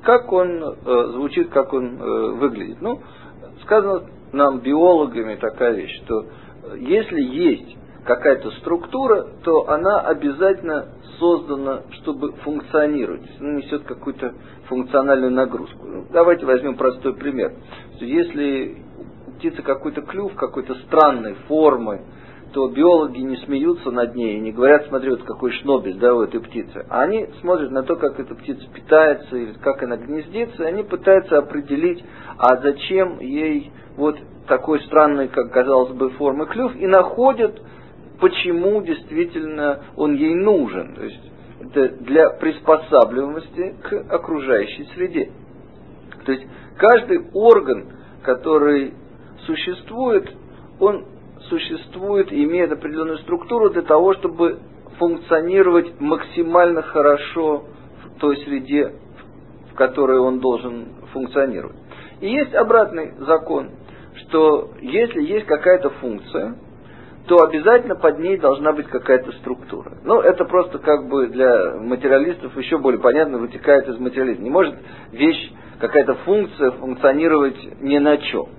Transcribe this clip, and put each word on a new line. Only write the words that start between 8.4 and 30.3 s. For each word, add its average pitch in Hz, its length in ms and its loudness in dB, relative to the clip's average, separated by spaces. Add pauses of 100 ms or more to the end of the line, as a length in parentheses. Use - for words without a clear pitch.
структура, 202 800 -2 (160)
то 160 260 2
она 175 300 2
обязательно 156 880 -2 (300)
создана, 147 640 -2 (100)
чтобы 143 400 -8
функционировать, 147 920 -4
то - 60 -20
есть - 120 -20
она 147 140 -8
несёт 147 300 -8
какую-то 127 500 -12 (340)
функциональную 131 640 0
нагрузку. - 560 -4
Ну, - 260 -14
давайте 170 320 4
возьмём 131 320 0
простой 127 380 -2
пример. 131 400 -6 (400)
Что - 100 -14
если 143 720 -4 (480)
у - 60 -18
птицы - 300 -8
какой-то 143 400 -6
клюв, 190 320 -8
какой-то 127 400 -8 (120)
странной 123 480 4 (120)
формы, 127 560 2 (500)
то 135 160 -2
биологи 143 520 2
не 131 160 -6
смеются 143 540 -4
над 120 260 -4
ней 110 220 -4
и - 20 -8
не 110 120 -8
говорят: 131 360 4
«Смотри, 131 220 -4
вот 120 120 -4
какой 120 300 -6
шнобель, 104 460 -2
да, 120 160 6
у 117 80 2
этой 113 180 -4
птицы». - 480 -12
А - 140 0
они 202 260 -2 (120)
смотрят 170 300 -2
на 131 140 -4
то, 165 120 -2
как 139 220 -4
эта 123 160 -12
птица - 400 -12
питается 156 640 4
или 113 180 -8
как 135 280 -4
она 120 140 -6
гнездится, 160 680 -8